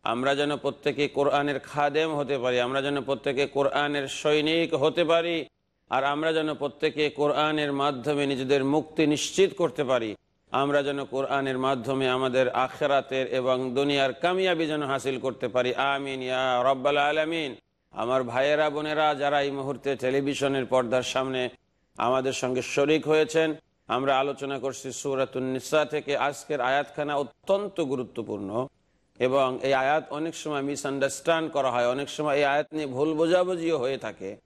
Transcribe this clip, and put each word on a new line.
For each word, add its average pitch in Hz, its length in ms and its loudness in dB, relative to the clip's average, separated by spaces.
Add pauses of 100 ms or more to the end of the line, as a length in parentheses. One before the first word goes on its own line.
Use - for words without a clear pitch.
আমরা 123 340 0
যেন 147 120 0 (120)
প্রত্যেকে 139 420 -2 (120)
কোরআনের 143 420 2 (100)
খাদেম 147 400 0 (100)
হতে 139 240 -2
পারি, 123 220 2
আমরা 131 220 0
যেন 143 100 -2 (100)
প্রত্যেকে 135 380 0 (120)
কোরআনের 143 480 0 (160)
সৈনিক 156 480 2 (140)
হতে 160 280 2
পারি, 170 260 2 (580)
আর 131 60 2 (120)
আমরা 156 240 0
যেন 156 120 0 (120)
প্রত্যেকে 151 440 -2 (140)
কোরআনের 147 520 2 (100)
মাধ্যমে 143 500 0
নিজেদের 135 300 2 (120)
মুক্তি 156 300 0 (100)
নিশ্চিত 180 360 2 (120)
করতে 151 300 0
পারি, 113 200 0 (400)
আমরা 143 360 2
যেন 143 120 -2 (140)
কোরআনের 135 520 -2
মাধ্যমে 135 400 0 (120)
আমাদের 131 280 2 (200)
আখিরাতের 131 600 0 (140)
এবং 127 180 0 (200)
দুনিয়ার 139 340 2 (120)
কামিয়াবি 180 480 2
যেন 151 200 -2
হাসিল 131 340 -2
করতে 127 300 -4
পারি। 127 160 2 (220)
আমিন 139 340 -6
ইয়া 127 180 0 (240)
রাব্বাল 139 300 2 (100)
আলামিন। 156 420 -2 (420)
আমার 127 280 0 (100)
ভাইয়েরা, 147 440 2
বোনেরা, 151 320 0 (140)
যারা 143 240 2
এই 139 140 -2
মুহূর্তে 135 300 -4 (140)
টেলিভিশনের 135 680 0
পর্দার 127 420 2
সামনে 131 280 -2 (560)
আমাদের 127 440 2
সঙ্গে 127 200 0 (120)
শরিক 143 380 2
হয়েছেন, 156 380 2 (460)
আমরা 135 160 0 (100)
আলোচনা 139 420 -4
করছি 131 240 -6 (120)
সূরাতুন 131 540 -2
নিসা 151 280 0 (120)
থেকে। 143 200 -4 (140)
আজকের 147 320 -4 (100)
আয়াতখানা 147 440 -2 (100)
অত্যন্ত - 540 -2 (140)
গুরুত্বপূর্ণ 104 580 -6 (720)
এবং 131 280 2 (200)
এই 135 60 4 (100)
আয়াত 147 200 2 (140)
অনেক 160 240 -4
সময় 147 280 -4
মিসআন্ডারস্ট্যান্ড 143 840 -2
করা 131 200 2
হয়, 120 180 2
অনেক 139 220 -4
সময় 151 240 0
এই 147 120 4
আয়াত 147 240 0
নিয়ে 151 200 -4
ভুল 147 140 2 (100)
বোঝাবুঝিও 170 640 2
হয়ে 135 220 -2
থাকে। 98 240 -8 (160)